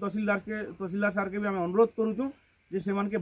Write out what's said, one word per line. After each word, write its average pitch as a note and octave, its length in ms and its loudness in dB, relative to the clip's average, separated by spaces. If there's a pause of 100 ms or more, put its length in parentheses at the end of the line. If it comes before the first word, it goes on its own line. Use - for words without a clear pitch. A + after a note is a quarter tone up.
ତହସିଲଦାରକେ, G3+ 560 -2 (220)
ତହସିଲଦାର F#3+ 400 0
ସାର୍କେ F#3+ 200 -2
ବି G#3 140 -2
ଆମେ F#3+ 160 0
ଅନୁରୋଧ A3 300 6
କରୁଛୁଁ A3 280 0 (440)
ଯେ F#3 100 -2
ସେମାନକେ G3+ 420 0